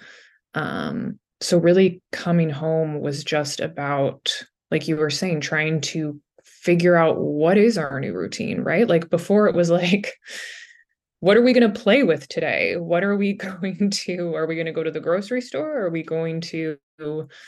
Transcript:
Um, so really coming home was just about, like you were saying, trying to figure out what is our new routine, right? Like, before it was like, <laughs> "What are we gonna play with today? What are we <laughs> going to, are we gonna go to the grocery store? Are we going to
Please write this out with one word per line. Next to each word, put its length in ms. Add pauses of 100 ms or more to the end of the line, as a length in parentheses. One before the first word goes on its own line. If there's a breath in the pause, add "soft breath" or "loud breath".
(540 loud breath)
Um, 640 (220)
so 180
really 420 (120)
coming 380
home 500
was 220
just 380
about, 840 (280)
like 180
you 80
were 140
saying, 300
trying 420
to 380 (220)
figure 540
out 220
what 400
is 180
our 240
new 140
routine, 460
right? 280
Like, 220
before 380
it 60
was 160
like, 440 (500 loud breath)
<laughs> 560
"What 160
are 60
we 100
gonna 160
play 340
with 260
today? 480
What 280
are 120
we 160
<laughs> 20
going 560
to, 440
are 120
we 100
gonna 160
go 100
to 80
the 100
grocery 420
store? 400
Are 80
we 120
going 380
to 380 (680 loud breath)